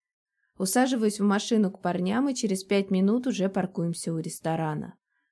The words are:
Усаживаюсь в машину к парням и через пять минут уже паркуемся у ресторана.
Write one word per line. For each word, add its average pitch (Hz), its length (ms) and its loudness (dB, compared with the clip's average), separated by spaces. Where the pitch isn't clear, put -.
Усаживаюсь 220 640 2
в 196 40 0
машину 208 480 2
к - 100 -16
парням 185 480 0
и 254 60 -4
через 190 280 -2
пять 196 260 0
минут 202 380 2
уже 190 220 0
паркуемся 170 640 -2
у 160 60 -2
ресторана. 156 760 -4